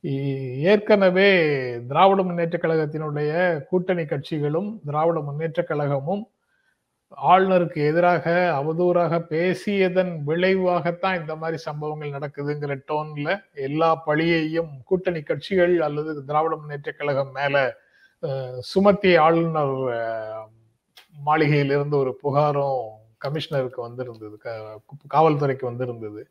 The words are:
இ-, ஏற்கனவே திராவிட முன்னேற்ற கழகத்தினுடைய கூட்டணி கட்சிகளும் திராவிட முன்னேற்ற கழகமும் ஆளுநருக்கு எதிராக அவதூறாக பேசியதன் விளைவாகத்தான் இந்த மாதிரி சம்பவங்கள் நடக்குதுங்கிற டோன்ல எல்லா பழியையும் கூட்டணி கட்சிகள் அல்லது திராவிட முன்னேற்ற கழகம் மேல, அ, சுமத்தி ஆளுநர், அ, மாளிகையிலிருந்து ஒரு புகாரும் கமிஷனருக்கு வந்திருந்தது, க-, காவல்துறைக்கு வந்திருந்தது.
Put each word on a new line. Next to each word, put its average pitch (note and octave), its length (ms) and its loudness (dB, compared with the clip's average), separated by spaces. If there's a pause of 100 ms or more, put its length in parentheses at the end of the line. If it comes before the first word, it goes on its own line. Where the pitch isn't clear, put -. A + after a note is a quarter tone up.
இ-, C3+ 540 -4
ஏற்கனவே G3 720 4 (580)
திராவிட F#3+ 360 6
முன்னேற்ற E3+ 340 -2
கழகத்தினுடைய D#3 1040 -2
கூட்டணி F3+ 380 -2
கட்சிகளும் D#3+ 840 -4
திராவிட D#3 340 0
முன்னேற்ற D3+ 440 -4
கழகமும் D3 640 -2 (960)
ஆளுநருக்கு F3+ 540 4 (100)
எதிராக F3 680 2
அவதூறாக E3 760 0
பேசியதன் F3+ 920 0
விளைவாகத்தான் F3+ 960 0
இந்த D#3 160 -6
மாதிரி D#3+ 220 -6
சம்பவங்கள் D3+ 520 -8
நடக்குதுங்கிற C#3+ 800 -6
டோன்ல D3+ 520 -4 (140)
எல்லா D3+ 420 2
பழியையும் D#3+ 760 0 (140)
கூட்டணி F3+ 380 -2
கட்சிகள் F3 600 0
அல்லது D3+ 440 -4
திராவிட D#3 300 0
முன்னேற்ற D3 360 -10
கழகம் C#3 400 -2
மேல, C#3 440 0 (480)
அ, C3 360 -6
சுமத்தி F#3+ 560 4
ஆளுநர், D#3 800 2
அ, A2 560 -6 (760)
மாளிகையிலிருந்து D3 680 2
ஒரு C3 280 0
புகாரும் C#3 720 0 (280)
கமிஷனருக்கு C#3 560 -4
வந்திருந்தது, A#2 560 -12
க-, G#2+ 440 -12 (280)
காவல்துறைக்கு C#3+ 560 2
வந்திருந்தது. A#2 640 -8